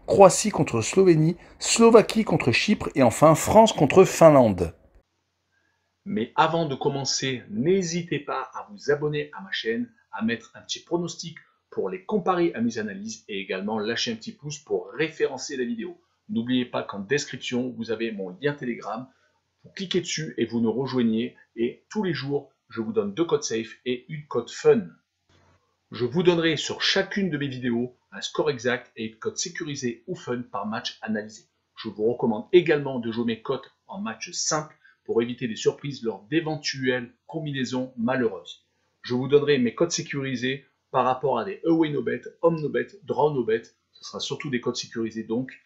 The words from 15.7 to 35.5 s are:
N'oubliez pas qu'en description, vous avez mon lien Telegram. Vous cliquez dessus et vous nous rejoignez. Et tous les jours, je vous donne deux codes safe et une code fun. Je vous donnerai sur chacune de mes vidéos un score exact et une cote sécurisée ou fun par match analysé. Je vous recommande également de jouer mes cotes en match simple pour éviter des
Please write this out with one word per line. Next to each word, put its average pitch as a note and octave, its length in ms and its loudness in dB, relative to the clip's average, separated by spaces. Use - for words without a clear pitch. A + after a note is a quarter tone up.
N'oubliez B2 380 -2
pas B2 180 -4
qu'en - 160 -10
description, B2+ 800 -4
vous A2+ 140 -6
avez A2+ 200 -4
mon F#2+ 300 -10
lien C#3+ 100 0
Telegram. B2 560 -8
Vous - 100 -20
cliquez F#3 260 -4
dessus D#3+ 380 -6
et A#2+ 80 0
vous A#2 160 -2
nous A2+ 100 2
rejoignez. A#2+ 640 0
Et A#2+ 320 -4
tous G#3+ 120 -4
les F3+ 120 -2
jours, C#3+ 380 -6
je A#2 100 -8
vous A2 140 -6
donne G2+ 200 -2
deux E3 120 -2
codes E3 180 0
safe A2 320 -6
et B2 220 -6
une D#3 220 -12
code A#2 200 -4
fun. C3+ 340 4
Je A#2 140 -4
vous C#3+ 180 -2
donnerai E3 320 4
sur - 260 -6
chacune G3 480 0
de D3 80 -2
mes C#3 120 -4
vidéos B2 440 -4
un G2 80 -16
score - 280 -4
exact B2 460 -4
et A2 120 -8
une A2 80 -16
cote - 220 -8
sécurisée C#3+ 680 -6
ou F3+ 80 -8
fun B2 340 -6
par G2+ 180 -8
match A2+ 340 -8
analysé. G#2+ 400 -6
Je - 140 -12
vous G#2 160 -4
recommande A#2 480 0
également D3 460 2
de A#2 120 -6
jouer A2+ 140 -4
mes A2+ 160 -4
cotes - 320 -8
en G2+ 120 -12
match A2 320 -10
simple D3+ 440 -4
pour G#2+ 160 0
éviter A#2+ 280 -6
des G#2 80 -8